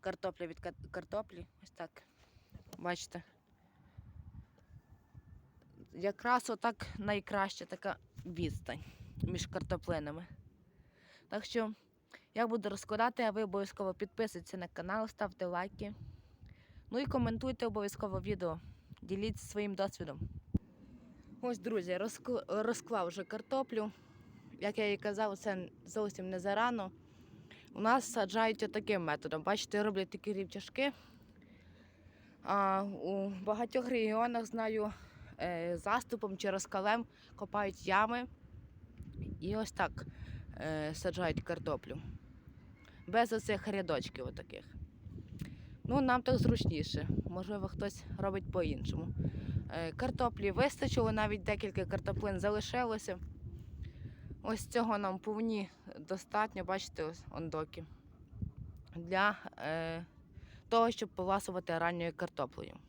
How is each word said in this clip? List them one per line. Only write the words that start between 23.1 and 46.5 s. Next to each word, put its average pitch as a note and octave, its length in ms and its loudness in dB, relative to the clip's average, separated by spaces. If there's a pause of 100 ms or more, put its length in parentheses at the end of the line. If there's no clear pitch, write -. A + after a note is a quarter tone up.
картоплю. G#3+ 680 0 (680)
Як G#3 180 0
я G#3 140 4
і G3+ 40 4
казав, G#3 420 0
це F#3 300 -2 (180)
зовсім G3+ 440 -2
не F#3 80 -2
зарано. G3+ 520 2 (840)
У - 60 -4
нас A#3+ 320 6
саджають A3 500 2
отаким G#3 420 2
методом. D#3 380 0
Бачите, G#3 400 2
роблять F#3+ 280 2
такі G#3 220 -4
рівчашки. G3+ 600 0 (1500)
А G3 400 4
у G3 460 0
багатьох G#3+ 600 0
регіонах, A#3 580 4
знаю, A3 460 0 (480)
е, F3 360 0
заступом G#3 600 0
чи G3 140 2
розкалем G3+ 560 2 (300)
копають G3+ 500 -2
ями. A3 400 6 (1120)
І F#3+ 160 0
ось A3 160 -2
так, - 340 0 (540)
е, D#3 340 0
саджають E3 480 0
картоплю. D3+ 560 -2 (1080)
Без A3+ 260 6
оцих G#3+ 360 0
рядочків E3 580 0
отаких. - 500 -10 (1120)
Ну, C4 120 6
нам B3+ 220 6
так B4+ 160 6
зручніше. - 720 4 (220)